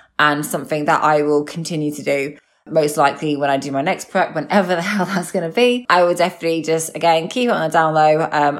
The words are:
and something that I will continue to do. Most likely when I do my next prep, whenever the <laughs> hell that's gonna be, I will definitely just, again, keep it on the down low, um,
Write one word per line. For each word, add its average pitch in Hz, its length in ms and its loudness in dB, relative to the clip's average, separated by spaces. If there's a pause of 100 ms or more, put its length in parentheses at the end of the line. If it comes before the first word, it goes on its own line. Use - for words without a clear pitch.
(180)
and 147 260 2
something 147 420 -4
that 156 180 2
I 151 180 4
will 147 220 2
continue 156 500 -6
to 143 100 -12
do. 143 340 -2 (300)
Most 151 300 0
likely 147 380 0
when 143 160 0
I 135 60 2
do 139 140 -8
my 139 120 -2
next - 260 -6
prep, 180 240 -2
whenever 180 420 0
the 170 60 -2
<laughs> 196 120 -4
hell 190 120 0
that's 180 260 -4
gonna 170 180 -4
be, 247 420 0
I 175 140 6
will 175 100 2
definitely 165 480 -2
just, 160 320 -4
again, 165 320 2
keep 247 220 -2
it 214 40 0
on 160 140 -2
the 151 60 -4
down 160 200 2
low, 156 380 4
um, 147 280 0